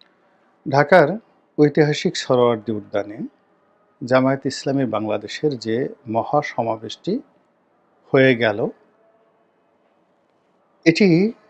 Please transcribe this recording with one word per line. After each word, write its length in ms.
ঢাকার 480
ঐতিহাসিক 580
সরোয়ার্দী 560
উদ্যানে 460
জামায়াত 420
ইসলামী 380
বাংলাদেশের 760
যে 300
মহা 360
সমাবেশটি 760
হয়ে 240
গেল, 320
এটি 480